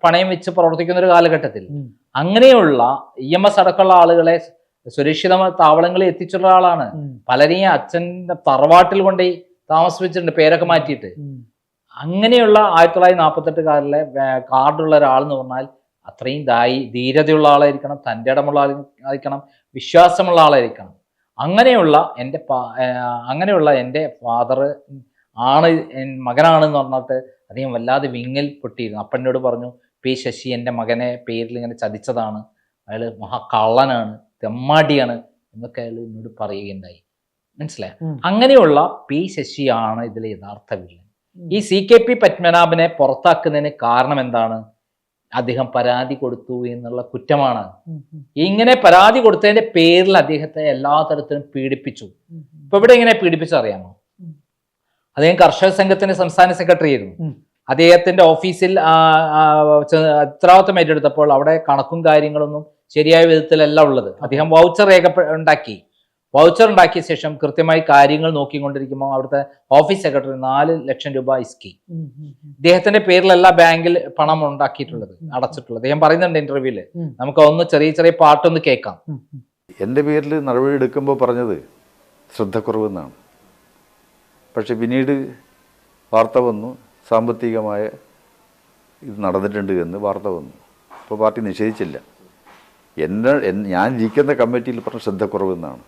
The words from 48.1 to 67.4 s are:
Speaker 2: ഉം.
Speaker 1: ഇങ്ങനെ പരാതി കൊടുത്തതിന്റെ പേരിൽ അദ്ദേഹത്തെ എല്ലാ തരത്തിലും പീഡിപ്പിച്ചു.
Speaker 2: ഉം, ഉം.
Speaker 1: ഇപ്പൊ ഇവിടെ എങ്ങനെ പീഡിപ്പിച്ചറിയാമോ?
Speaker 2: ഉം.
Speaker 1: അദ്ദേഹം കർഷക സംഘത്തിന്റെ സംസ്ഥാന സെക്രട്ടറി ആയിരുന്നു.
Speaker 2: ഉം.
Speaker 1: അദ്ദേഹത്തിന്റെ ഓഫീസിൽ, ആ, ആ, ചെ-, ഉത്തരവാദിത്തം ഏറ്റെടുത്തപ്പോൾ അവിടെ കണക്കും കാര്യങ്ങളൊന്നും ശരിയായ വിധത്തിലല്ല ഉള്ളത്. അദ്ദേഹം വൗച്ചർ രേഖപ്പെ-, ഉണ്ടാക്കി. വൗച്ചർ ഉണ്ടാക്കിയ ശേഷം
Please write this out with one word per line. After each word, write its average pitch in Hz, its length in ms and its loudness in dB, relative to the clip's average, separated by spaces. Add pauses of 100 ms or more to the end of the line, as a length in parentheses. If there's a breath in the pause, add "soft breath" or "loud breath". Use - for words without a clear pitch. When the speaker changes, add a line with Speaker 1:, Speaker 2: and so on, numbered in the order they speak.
Speaker 2:
ഉം. 147 120 -20 (100)
Speaker 1:
ഇങ്ങനെ 208 380 2 (100)
പരാതി 202 360 6
കൊടുത്തതിന്റെ 220 560 2
പേരിൽ 180 420 4
അദ്ദേഹത്തെ 156 520 -4
എല്ലാ 143 320 -2
തരത്തിലും 147 420 -6 (100)
പീഡിപ്പിച്ചു. 135 500 -8
Speaker 2:
ഉം, - 320 -20
ഉം. 151 280 -20
Speaker 1:
ഇപ്പൊ 196 140 0
ഇവിടെ 240 140 6
എങ്ങനെ 233 300 4
പീഡിപ്പിച്ചറിയാമോ? 131 800 -4 (200)
Speaker 2:
ഉം. 160 220 -20 (760)
Speaker 1:
അദ്ദേഹം 160 200 2
കർഷക 180 320 4
സംഘത്തിന്റെ 190 460 0
സംസ്ഥാന 180 380 2
സെക്രട്ടറി 170 360 0
ആയിരുന്നു. 98 320 -4
Speaker 2:
ഉം. 151 220 -10 (260)
Speaker 1:
അദ്ദേഹത്തിന്റെ 175 540 4
ഓഫീസിൽ, 180 580 2
ആ, 160 340 4
ആ, 156 480 2 (200)
ചെ-, 151 440 0
ഉത്തരവാദിത്തം 185 540 4
ഏറ്റെടുത്തപ്പോൾ 151 520 0
അവിടെ 156 360 0
കണക്കും 151 360 -4
കാര്യങ്ങളൊന്നും 151 640 0 (220)
ശരിയായ 165 360 4
വിധത്തിലല്ല 156 560 2
ഉള്ളത്. 127 420 0
അദ്ദേഹം 143 280 -2
വൗച്ചർ 175 380 4
രേഖപ്പെ-, 180 380 4
ഉണ്ടാക്കി. 151 560 -2 (520)
വൗച്ചർ 175 360 4
ഉണ്ടാക്കിയ 175 320 2
ശേഷം 156 400 -8